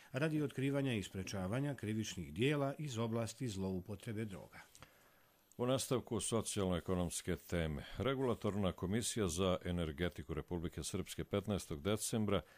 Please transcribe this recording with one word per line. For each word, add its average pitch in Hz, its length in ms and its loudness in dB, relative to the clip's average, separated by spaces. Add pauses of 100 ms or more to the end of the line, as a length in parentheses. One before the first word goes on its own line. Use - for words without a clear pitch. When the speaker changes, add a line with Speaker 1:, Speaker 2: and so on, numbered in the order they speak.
(120)
Speaker 1:
radi 151 300 0
otkrivanja 139 520 0
i 101 100 2
sprečavanja 101 720 -2
krivičnih 104 580 -2
dijela 139 440 2
iz 143 200 -4
oblasti 117 520 0
zloupotrebe 95 760 -2
droga. - 340 -10 (1000)
Speaker 2:
U 120 80 -2
nastavku 123 540 2
socijalno-ekonomske 90 1160 2
teme. 80 500 -2 (120)
Regulatorna 110 760 2
komisija 104 560 0
za 90 380 4
energetiku 82 680 -2
Republike 82 500 -4
Srpske - 400 -4
petnaestog 95 580 0
decembra 101 600 2 (160)